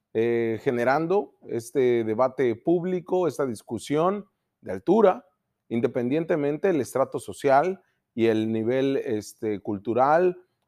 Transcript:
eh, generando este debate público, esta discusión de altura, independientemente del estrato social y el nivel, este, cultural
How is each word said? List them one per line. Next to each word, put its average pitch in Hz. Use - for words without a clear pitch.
eh, 113
generando 139
este 117
debate 120
público, 180
esta 143
discusión 151
de 104
altura, 190
independientemente 143
del 165
estrato 127
social 143
y 113
el 110
nivel, 131
este, 107
cultural 135